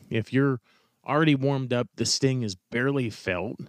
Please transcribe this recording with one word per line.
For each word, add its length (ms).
If 240
you're 260
already 300
warmed 360
up, 240
the 100
sting 360
is 140
barely 400
felt, 580